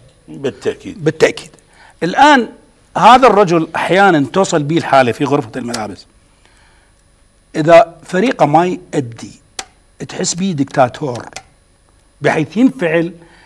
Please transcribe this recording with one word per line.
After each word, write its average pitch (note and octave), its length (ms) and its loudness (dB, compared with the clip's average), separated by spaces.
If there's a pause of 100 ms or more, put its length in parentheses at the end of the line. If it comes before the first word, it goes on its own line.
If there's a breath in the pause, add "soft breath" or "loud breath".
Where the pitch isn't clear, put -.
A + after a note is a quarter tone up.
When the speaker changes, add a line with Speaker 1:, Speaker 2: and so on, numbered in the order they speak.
(280)
Speaker 1:
بالتأكيد. C3+ 760 -10
Speaker 2:
بالتأكيد. - 460 -2 (520 soft breath)
الآن B3 460 2 (480)
هذا A#3+ 300 6
الرجل F3 500 2
أحيانًا F3 560 2
توصل F#3 300 -2
به D#3 160 -2
الحالة C3 340 2
في D3 120 -6
غرفة C3 320 -2
الملابس، A2+ 500 -10 (1500)
إذا E3 480 4
فريقه F#3 420 -2
ما C#3+ 200 2
يؤدي - 760 -8 (680)
تحس - 260 -8
به F#3 180 -4
ديكتاتور، C3 760 -4 (920)
بحيث C#3+ 360 -4
ينفعل E3+ 560 0 (340 soft breath)